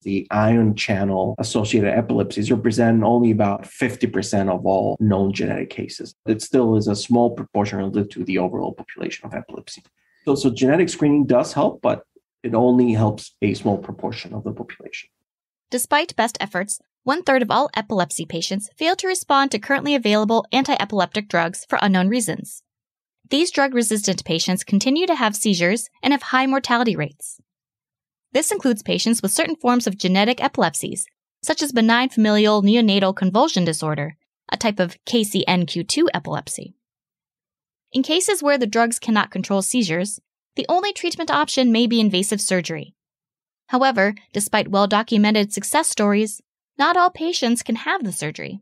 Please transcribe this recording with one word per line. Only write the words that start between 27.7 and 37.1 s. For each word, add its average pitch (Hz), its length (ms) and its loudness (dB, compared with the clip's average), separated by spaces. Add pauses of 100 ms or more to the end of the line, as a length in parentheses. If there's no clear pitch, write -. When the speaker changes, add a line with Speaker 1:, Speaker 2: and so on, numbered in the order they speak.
Speaker 2:
This 311 200 2
includes 247 300 0
patients 185 400 0
with 190 100 -2
certain 320 240 -2
forms 247 300 0
of 190 100 -4
genetic 208 460 0
epilepsies, - 640 -2 (360)
such - 200 -2
as 285 100 -4
benign 233 380 2
familial 214 520 4
neonatal 196 540 4
convulsion 196 480 2
disorder, 156 520 -4 (360)
a 196 40 -4
type 208 220 -2
of 175 280 -2
K 233 180 2
C 208 240 -2
N 180 160 2
Q 165 180 -6
two - 300 0
epilepsy. - 640 -8 (1160)